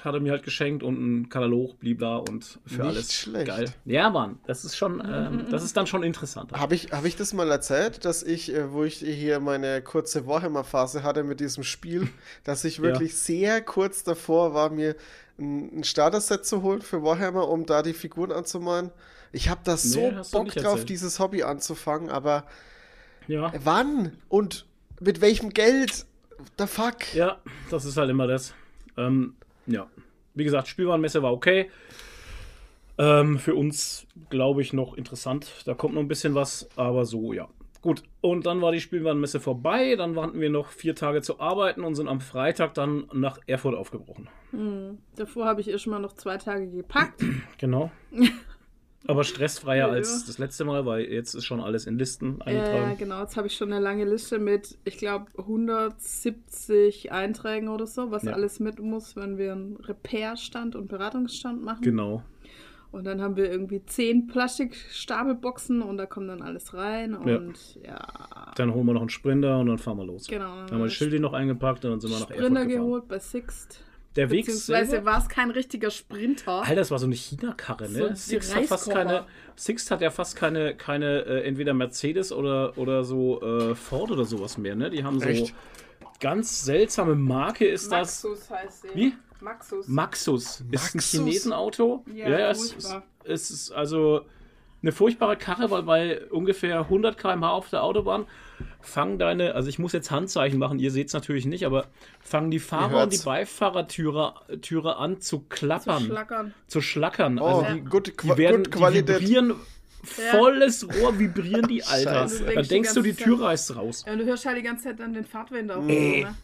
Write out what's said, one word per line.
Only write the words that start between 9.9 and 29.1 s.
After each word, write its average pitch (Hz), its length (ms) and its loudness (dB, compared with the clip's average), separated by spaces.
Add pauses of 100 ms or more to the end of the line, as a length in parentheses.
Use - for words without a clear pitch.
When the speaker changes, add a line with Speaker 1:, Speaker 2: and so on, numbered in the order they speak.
Speaker 2:
Warhammer-Phase 143 760 -2
hatte 147 200 0
mit 139 180 -6
diesem 139 220 -4
Spiel, 170 440 -4 (180)
Speaker 1:
<laughs> - 180 -20
Speaker 2:
dass 143 220 -4
ich 160 120 -4
Speaker 1:
Ja. 156 80 -2
Speaker 2:
wirklich 131 300 2
sehr 202 460 0
kurz 196 420 -2
davor 165 520 2
war, 151 160 4
mir 151 240 0 (420)
ein, 143 440 -6
ein - 20 -6
Starter-Set 190 600 2
zu 196 200 -2
holen 196 180 0
für 170 220 -4
Warhammer, 180 460 2
um 165 180 0
da 151 160 4
die 160 100 -2
Figuren 170 380 -6
anzumalen? 175 580 -2 (420)
Ich - 160 0
hab 175 160 0
da 170 140 2
so 123 220 2 (100)
Speaker 1:
Nee, 226 60 0
hast 190 180 -6
du 208 60 2
Speaker 2:
Bock 214 60 2
Speaker 1:
nicht - 120 -8
Speaker 2:
drauf, 156 140 2
Speaker 1:
erzählt. 208 180 0
Speaker 2:
dieses 180 300 -4
Hobby 190 240 0
anzufangen, 151 680 -4
aber 147 360 0 (840)
Speaker 1:
Ja. 156 260 -2 (100)
Speaker 2:
wann 202 500 2 (140)
und 196 380 2 (380)
mit 175 160 2
welchem 214 300 4
Geld? 240 560 4 (540)
The 202 80 0
fuck? 233 480 -4
Speaker 1:
Ja, 175 240 2 (320)
das 143 140 -2
ist 139 120 -4
halt 139 140 4
immer 131 160 4
das. 131 260 -2 (440)
Ähm, 127 360 2 (320)